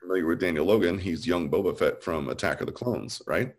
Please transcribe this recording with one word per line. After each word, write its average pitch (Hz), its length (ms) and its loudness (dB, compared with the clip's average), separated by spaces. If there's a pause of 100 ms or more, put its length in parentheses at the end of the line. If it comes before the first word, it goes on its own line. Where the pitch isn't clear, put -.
familiar 90 280 2
with 85 100 2
Daniel 80 260 2
Logan, 98 320 4
he's 85 300 -4
young 85 240 0
Boba 87 260 2
Fett - 280 0
from 78 240 -2
Attack - 320 -2
of - 80 -4
the - 40 -6
Clones, - 540 -4
right? 90 320 0